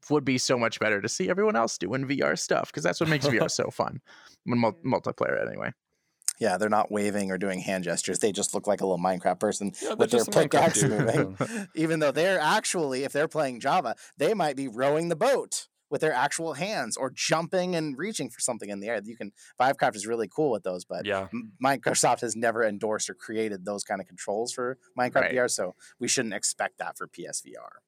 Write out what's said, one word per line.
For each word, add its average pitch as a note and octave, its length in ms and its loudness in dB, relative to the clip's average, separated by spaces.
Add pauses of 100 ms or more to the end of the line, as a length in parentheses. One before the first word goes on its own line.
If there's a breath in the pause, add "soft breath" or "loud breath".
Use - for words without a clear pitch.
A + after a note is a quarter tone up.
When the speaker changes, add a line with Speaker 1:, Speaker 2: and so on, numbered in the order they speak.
(100)
Speaker 1:
would D3 160 4
be C3 120 2
so B2 220 2
much A2+ 200 2
better G#2+ 220 4
to A2 80 -2
see - 200 -2
everyone G#3+ 260 2
else A3+ 240 0
doing C3 260 -2
V C3+ 160 0
R - 140 2
stuff, - 360 -4
'cause D3 120 -8
that's D3+ 160 0
what D#3+ 100 0
makes C#3+ 160 2
V B2+ 140 4
R - 100 2
Speaker 2:
<laughs> - 0 -
Speaker 1:
so - 220 -2
fun - 300 -4 (420 soft breath)
when A#2+ 160 2
mul-, A2+ 240 4
Speaker 3:
Yeah. C3+ 80 0
Speaker 1:
multiplayer - 560 0
anyway. G#1 240 -6 (680)
Speaker 4:
Yeah, G2 180 2
they're G#2 120 2
not G#2+ 220 4
waving G2+ 400 0
or F#2 60 -2
doing F#2 220 -2
hand F#2 240 -2
gestures. - 360 -2
They A2 120 2
just F#2+ 240 -2
look G2 120 -4
like G2 140 2
a G2 40 0
little F2+ 180 2
Minecraft F#2 360 2
person G#2 280 0 (140)
Speaker 2:
Yeah, G#4+ 80 -4
they're A3 80 -2
Speaker 4:
with - 140 4
their A#3+ 80 4
Speaker 2:
just - 100 0
a - 20 -4
Minecraft E3+ 100 6 (100)
Speaker 4:
pickaxe D#3 300 4
Speaker 2:
dude. C#3+ 100 4
Speaker 4:
moving. B2+ 800 0
Speaker 2:
<laughs> - 40 -14
Speaker 4:
Even D#3+ 240 0
though D3 120 2
they're E3+ 280 2
actually, D3+ 640 0
if C3+ 100 -6
they're D3 140 2
playing C#3 320 -2
Java, C3+ 360 2 (220 loud breath)
they D#3+ 160 2
might D#3 220 0
be C3+ 120 -4
rowing C#3+ 420 2
the E3+ 60 2
boat G3+ 520 0 (240)
with C#3 100 0
their D#3 100 2
actual C#3+ 420 0
hands D3+ 440 -4
or C3 160 -4
jumping F3+ 640 0
and D#3 240 -2
reaching D#3+ 320 -6
for - 80 -20
something G#2+ 320 -4
in G2+ 80 -6
the G2+ 100 -8
air. A2+ 160 0
You A2+ 100 -12
can, G#2 160 -10 (280 soft breath)
Vivecraft C3 360 2
is G#2 120 -8
really A2+ 200 -2
cool D3+ 220 0
with F2+ 140 -2
those, F2+ 220 -4
but - 200 -6
Speaker 2:
Yeah. G2 260 0
Speaker 4:
M-, A2+ 200 -10 (120)
Microsoft C3 580 2
has A2 140 -4
never A2+ 280 2
endorsed G#2+ 480 -2
or - 20 -10
created G#2+ 500 -4
those G2+ 200 -4
kind G2 180 -4
of F#2 60 -10
controls G#2+ 440 -4
for B2+ 280 -6 (200 soft breath)
Minecraft B2 220 0
Speaker 1:
Right. E2+ 120 2
Speaker 4:
V - 40 2
R, B2 100 2
so F#2+ 280 -2 (240 soft breath)
we A#2+ 80 -4
shouldn't A2+ 260 0
expect - 460 -4
that E2+ 180 -8
for - 100 -8
P E2 200 -14
S C#2+ 140 -8
V A#1+ 140 -18
R. A#1 180 -18 (140)